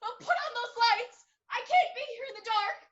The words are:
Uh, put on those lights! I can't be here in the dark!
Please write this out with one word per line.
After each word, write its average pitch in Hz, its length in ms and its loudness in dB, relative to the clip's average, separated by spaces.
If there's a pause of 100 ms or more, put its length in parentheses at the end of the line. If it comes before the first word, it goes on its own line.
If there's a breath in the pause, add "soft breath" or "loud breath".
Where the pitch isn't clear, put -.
Uh, - 160 -6
put - 160 0
on 622 240 0
those 480 240 -4
lights! 466 440 2 (240)
I 494 120 -4
can't - 320 4
be 494 160 -8
here 466 200 -10
in 427 120 -12
the 427 80 -12
dark! 415 280 2 (140)